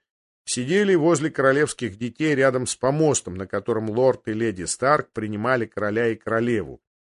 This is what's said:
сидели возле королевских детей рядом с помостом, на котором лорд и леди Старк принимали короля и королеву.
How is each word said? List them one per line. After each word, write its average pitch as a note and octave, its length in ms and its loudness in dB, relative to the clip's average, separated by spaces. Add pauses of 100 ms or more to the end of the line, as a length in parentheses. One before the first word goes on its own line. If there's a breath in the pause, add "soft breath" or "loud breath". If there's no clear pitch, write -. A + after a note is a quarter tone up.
(460)
сидели F#3+ 500 2
возле D#3 340 2
королевских C3+ 680 0
детей C3+ 380 -2
рядом C3 320 2
с - 80 -6
помостом, C#3 600 0
на F#2+ 120 -8
котором A2 420 -2
лорд B2 380 0
и A2 60 -4
леди G#2+ 300 -2
Старк C3+ 500 -2
принимали G#2+ 520 -2
короля G#2+ 440 -2
и A2 60 -2
королеву. A2 680 -2 (340)